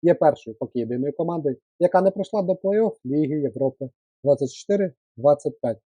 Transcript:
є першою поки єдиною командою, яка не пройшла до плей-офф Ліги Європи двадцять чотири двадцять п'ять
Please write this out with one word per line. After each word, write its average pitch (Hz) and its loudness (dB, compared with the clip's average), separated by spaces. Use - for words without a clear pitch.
є 170 4
першою 147 0
поки 123 -6
єдиною 123 -4
командою, 160 -4
яка 175 4
не 196 4
пройшла 196 -4
до 185 0
плей-офф 208 0
Ліги 147 0
Європи 131 -4
двадцять 135 2
чотири 202 -2
двадцять 143 0
п'ять 113 -4